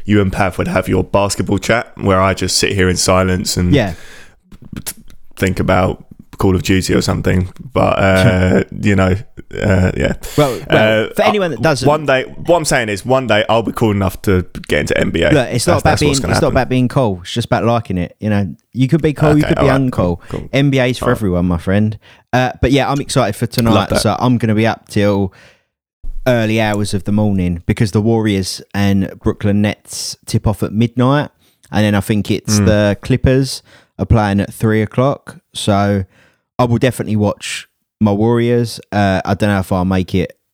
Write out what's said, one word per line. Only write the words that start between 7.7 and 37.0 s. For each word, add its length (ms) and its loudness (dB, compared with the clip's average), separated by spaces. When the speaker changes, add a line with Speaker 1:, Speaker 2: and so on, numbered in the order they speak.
Speaker 1:
But, 260 0
uh, 680 4
Speaker 2:
<laughs> 140 -12
Speaker 1:
you 140 2
know, 200 2
uh, 400 2
yeah. 180 -2
Speaker 2:
Well, 320 0
well, 420 2
Speaker 1:
Uh, 40 -12
Speaker 2:
for 80 0
anyone 300 0
that 100 -6
doesn't 260 2
Speaker 1:
one 200 2
day, 160 2
what 100 4
I'm 80 -2
saying 240 0
is 160 -6
one 220 0
day 200 2
I'll 140 2
be 100 -4
cool 200 2
enough 320 0
to 200 2
get 140 0
into 160 -2
N 140 0
B 100 -2
A. 100 2
Speaker 2:
Look, 180 2
it's 180 -2
not 80 2
Speaker 1:
That's, 60 -2
Speaker 2:
about 20 -14
Speaker 1:
that's 180 0
Speaker 2:
being, 80 2
Speaker 1:
what's 80 0
Speaker 2:
it's 40 -2
Speaker 1:
gonna 120 -4
Speaker 2:
not 40 0
Speaker 1:
happen. 160 0
Speaker 2:
about 160 0
being 180 0
cool. 340 -2
It's 100 -14
just 140 -4
about 200 -2
liking 340 -2
it. 200 -6
You 120 -2
know, 240 -2
you 140 0
could 160 2
be 100 0
cool, 240 2
you 80 2
Speaker 1:
Okay, 40 -4
Speaker 2:
could 100 0
be 100 4
Speaker 1:
all 80 2
right, 40 0
Speaker 2:
uncool. 100 0
Speaker 1:
cool, 360 -2
cool. 240 -10
Speaker 2:
N 200 2
B 80 2
A's 180 0
for 80 -4
Speaker 1:
All 60 2
right. 60 0
Speaker 2:
everyone, 280 0
my 140 0
friend. 400 0
Uh, 180 0
but 100 2
yeah, 180 2
I'm 100 -2
excited 360 -2
for 100 -4
Speaker 1:
Love 80 -10
Speaker 2:
tonight. 380 2
Speaker 1:
that. 100 0
Speaker 2:
So 160 0
I'm 220 2
gonna 160 0
be 100 2
up 240 -4
till 420 0
early 340 2
hours 360 -2
of 80 -4
the 80 -4
morning 560 0
because 240 0
the 100 2
Warriors 600 -2
and 480 0
Brooklyn 400 0
Nets 640 -6
tip 220 -2
off 160 -2
at 100 -6
midnight. 560 0
And 140 0
then 100 2
I 60 2
think 300 -2
it's 280 0
Speaker 1:
Mm. 60 2
Speaker 2:
the 360 2
Clippers 600 0
are 60 0
playing 340 2
at 140 -4
three 280 0
o'clock. 560 -4
So 520 0
I 80 0
will 120 0
definitely 400 -2